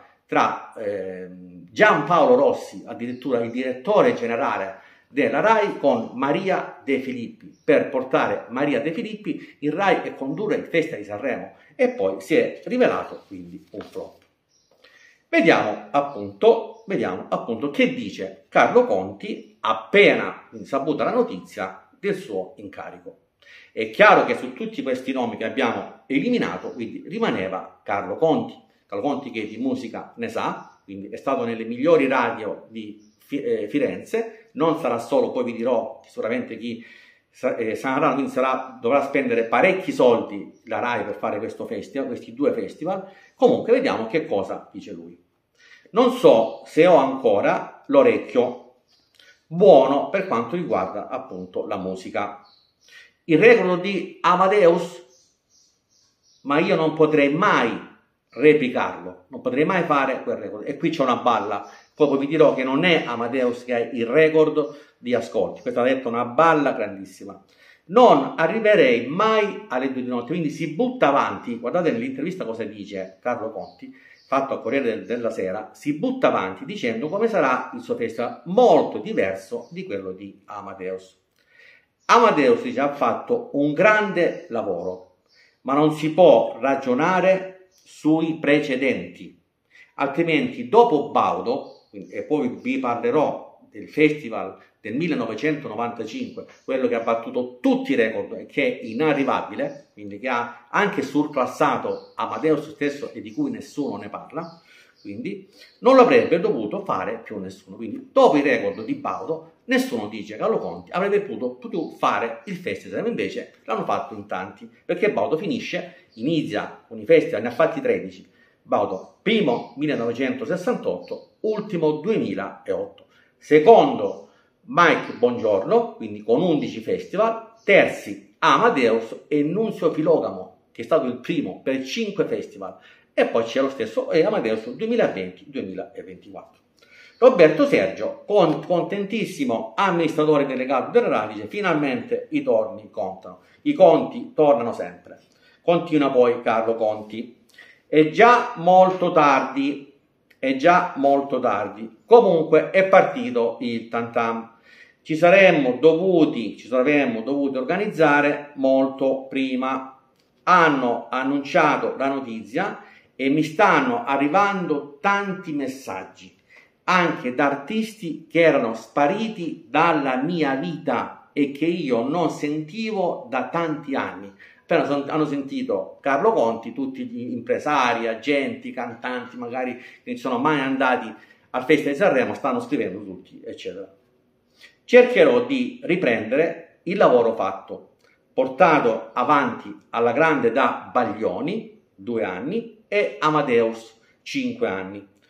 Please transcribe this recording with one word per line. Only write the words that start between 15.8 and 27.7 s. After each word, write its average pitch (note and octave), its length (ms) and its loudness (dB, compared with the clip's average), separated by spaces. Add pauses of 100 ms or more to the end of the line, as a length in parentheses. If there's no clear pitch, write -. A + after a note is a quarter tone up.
appunto, C#3+ 960 0
vediamo G2 420 -6
appunto A#2+ 420 -6
che - 220 2
dice F#2+ 560 -12
Carlo G#3 380 4
Conti G2+ 760 -6
appena A2 880 2 (140)
saputa B2 420 -2
la E3+ 80 -2
notizia G2 760 -6 (100)
del G3+ 160 -4
suo F#2 420 -8
incarico. F#2 600 -16 (520)
È A2+ 200 -6
chiaro F#3 360 6
che A#2+ 100 -2
su - 160 -10
tutti - 300 -8
questi B2+ 300 -4
nomi A#2 260 -4
che A2 60 -6
abbiamo G#2+ 600 -4
eliminato, C3+ 640 -2
quindi A2 340 -12
rimaneva A2 760 -6